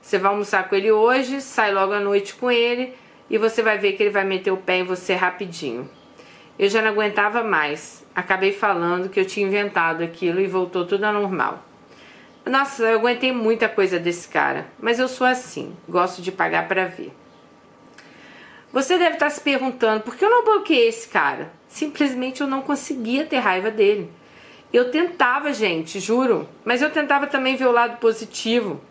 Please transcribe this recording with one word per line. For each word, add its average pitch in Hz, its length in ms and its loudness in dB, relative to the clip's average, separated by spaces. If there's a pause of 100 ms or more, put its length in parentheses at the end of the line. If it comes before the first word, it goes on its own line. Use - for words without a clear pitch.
"Você - 160 -2
vai 190 140 2
almoçar 202 360 0
com 202 80 0
ele 196 160 2
hoje, 247 480 4
sai 220 320 0
logo 196 220 2
à 208 80 -2
noite 202 340 -2
com 247 160 -2
ele 240 420 0 (360)
e 220 80 0
você 220 240 2
vai 214 160 2
ver 196 160 0
que 202 100 0
ele 208 60 4
vai 196 160 0
meter 190 260 0
o 185 60 0
pé 185 220 0
em 180 40 0
você 180 320 -4
rapidinho." 170 760 -4 (720)
Eu 196 80 4
já 214 140 2
não 220 80 2
aguentava 208 540 0
mais. 151 600 -4 (120)
Acabei 185 360 0
falando 180 580 0
que 190 100 -2
eu 190 60 2
tinha 196 200 -2
inventado 190 580 0
aquilo 170 380 -2
e 196 60 2
voltou 180 400 -2
tudo 196 160 -2
ao 214 100 2
normal. 185 500 -2 (800)
Nossa, 269 400 0
eu 226 140 4
aguentei 240 340 0
muita 226 380 0
coisa 190 300 0
desse 170 280 -4
cara, 143 380 -2 (140)
mas 226 180 0
eu 254 100 0
sou 254 200 0
assim, - 480 -4 (120)
gosto 175 320 0
de 180 120 -8
pagar 165 360 -2
pra 185 180 0
ver. - 280 -12 (1600)
Você 269 240 2
deve 339 200 4
tá 294 120 2
se 294 100 -6
perguntando, 254 600 0
"Por 240 140 -10
que 381 100 2
eu 440 60 6
não 480 120 6
bloqueei 330 440 4
esse 226 200 -4
cara?" 151 440 -2 (160)
Simplesmente 262 760 -2
eu 285 60 -2
não 269 160 -4
conseguia 269 600 -2
ter 302 140 -2
raiva 214 320 0
dele. 208 400 2 (640)
Eu 247 160 4
tentava, 285 640 0
gente, 185 460 -2
juro, 220 500 0 (160)
mas 240 160 2
eu 302 80 2
tentava 285 380 0
também 262 280 0
ver 262 120 0
o 247 40 6
lado 240 260 2
positivo. 220 920 -2